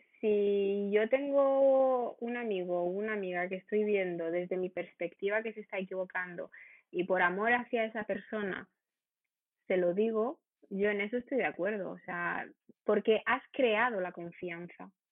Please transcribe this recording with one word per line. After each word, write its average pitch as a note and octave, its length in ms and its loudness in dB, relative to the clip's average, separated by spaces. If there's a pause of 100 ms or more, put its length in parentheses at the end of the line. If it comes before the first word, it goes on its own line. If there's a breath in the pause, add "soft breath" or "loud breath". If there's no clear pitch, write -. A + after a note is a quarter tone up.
(200)
si G3+ 720 2
yo G#3+ 180 4
tengo C4+ 1080 4
un A#3+ 200 -6
amigo F#3 460 -2
o F3 40 0
una G#3 280 -2
amiga F3+ 340 -2
que F#3+ 80 -6
estoy G#3 300 0
viendo F3+ 460 0
desde F3+ 260 -2
mi F#3 120 -2
perspectiva F#3 720 -4
que A3 100 -8
se G#3+ 80 -12
está G#3 160 -10
equivocando F#3 720 -6 (420 loud breath)
y F3 140 -2
por F#3 160 2
amor G3 320 2
hacia A#3+ 320 0
esa A3 180 -6
persona G3 640 -6 (1000)
se F#3+ 100 2
lo F3 160 4
digo, A3 460 0 (300)
yo G3+ 200 0
en G3+ 120 -2
eso G#3+ 160 -4
estoy B3 200 -4
de G3+ 80 2
acuerdo. F3 460 -4
O F3+ 80 -12
sea, F3 480 -6 (360)
porque G#3+ 420 4
has B3+ 260 0
creado A3+ 500 2
la F3+ 100 -6
confianza. F3 800 -12 (200)